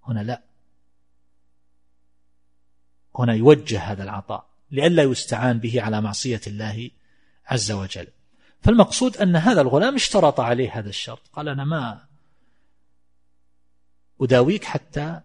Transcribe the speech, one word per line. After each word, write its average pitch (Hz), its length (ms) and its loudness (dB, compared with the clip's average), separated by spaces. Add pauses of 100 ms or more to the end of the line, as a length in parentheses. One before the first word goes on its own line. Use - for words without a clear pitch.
هنا 110 160 -4
لا، 117 220 -8 (2750)
هنا 120 160 0
يوجه 117 460 4
هذا 98 220 -10
العطاء 98 440 -12 (240)
لئلا 156 320 2
يستعان 123 560 0
به 113 240 -2
على 107 180 -2
معصية 107 460 -4
الله 107 440 -8 (560)
عز 107 260 -4
وجل. 95 340 -8 (540)
فالمقصود 233 560 4
أن 180 200 2
هذا 180 240 4
الغلام 147 340 4
اشترط 170 460 2
عليه 120 380 -2
هذا 101 100 -10
الشرط، - 440 -14
قال: 151 160 -10
"أنا 139 160 -8
ما 139 400 -6 (2250)
أداويك 131 440 2
حتى 156 600 -8